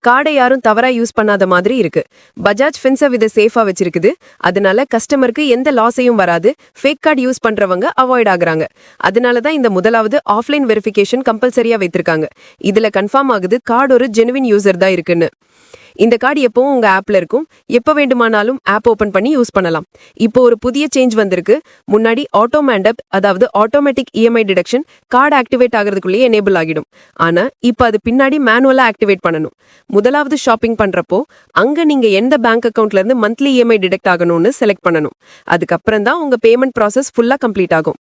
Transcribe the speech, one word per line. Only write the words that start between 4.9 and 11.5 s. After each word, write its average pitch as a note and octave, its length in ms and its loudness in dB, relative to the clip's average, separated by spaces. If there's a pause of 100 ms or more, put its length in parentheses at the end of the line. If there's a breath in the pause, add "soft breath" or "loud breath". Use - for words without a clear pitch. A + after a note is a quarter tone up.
கஸ்டமருக்கு C4 520 0 (100)
எந்த C4+ 240 0
லாஸையும் A#3+ 420 0
வராது. F3 300 0 (280 soft breath)
ஃபேக் C#4+ 260 -2
கார்டு C#4+ 200 0
யூஸ் B3+ 200 -4
பண்றவங்க G3+ 400 -2 (160)
அவாய்ட் B3 320 2
ஆகுறாங்க. E3 320 -2 (420 soft breath)
அதனால A#3+ 380 0
தான் D#4 140 -2
இந்த A#3 100 0
முதலாவது G#3+ 480 0 (200)
ஆஃப்லைன் C#4 340 -2
வெரிஃபிகேஷன் G#3+ 580 -2
கம்பல்சரியா A#3 520 -2